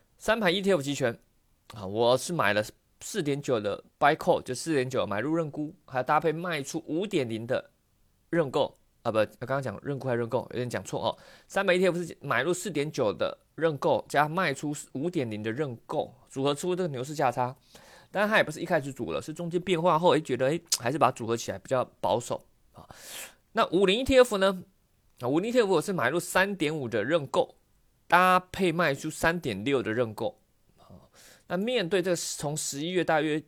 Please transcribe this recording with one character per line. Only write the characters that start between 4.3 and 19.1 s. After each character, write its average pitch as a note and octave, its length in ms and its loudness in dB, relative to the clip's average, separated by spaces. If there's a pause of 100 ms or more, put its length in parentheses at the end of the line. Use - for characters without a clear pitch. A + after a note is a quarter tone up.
就 - 120 -8
四 D#3+ 200 -4
点 B2+ 140 0
九 A#2 180 -2
买 G2+ 140 -4
入 D3 140 -2
认 E3 160 -4
沽， D3+ 240 -8 (120)
还 B2+ 160 -4
搭 D3+ 180 2
配 E3 100 2
卖 E3 320 -6
出 D3+ 240 -8
五 E3 200 -2
点 D#3 200 -2
零 A2+ 200 -6
的 A#2 240 -4 (580)
认 D#3+ 220 0
购。 C3 260 0 (280)
啊， A#2 60 0
不， G#2+ 80 2 (220)
刚 B2 60 -8
刚 C3+ 160 -2
讲 G#2+ 200 -6
认 C#3+ 160 -6
沽 B2 80 -8
还 B2+ 60 0
是 A#2+ 80 0
认 A#2 80 -2
购， A#2 220 -2
有 - 60 -8
点 B2 120 -4
讲 G#2+ 160 -6
错 - 180 -6
哦。 A2 140 -2 (320)
三 G3 160 -2
百 F#3+ 80 4
E F3+ 60 4
T F#3 100 4
F F3 160 0
是 E3 160 -12
买 B2+ 220 0
入 E3 100 0
四 F#3 180 -4
点 C#3+ 220 -2
九 A2+ 180 2
的 F2 260 -4 (180)
认 D#3 240 0
购， C3+ 280 2
加 D3+ 220 2
卖 E3 240 0
出 D3 240 -6 (160)
五 C#3+ 160 -4
点 D3 220 -2
零 G#2+ 120 -6
的 A2 80 -2
认 B2+ 240 -4 (120)
购， - 280 -4 (140)
组 C3+ 160 -4
合 C#3+ 100 2
出 F3+ 220 -2
这 F3+ 60 -2
个 F3+ 60 -2
牛 C3 140 -6
市 D3 120 -8
价 C#3+ 180 2
差。 B2+ 240 -2 (540)
但 F#3+ 120 -2
是 G#3 60 2
它 G#3+ 80 2
也 E3 80 6
不 D#3 80 -4
是 D#3 80 -12
一 E3+ 60 -4
开 E3+ 120 2
始 C#3 140 -4
组 A2 200 -6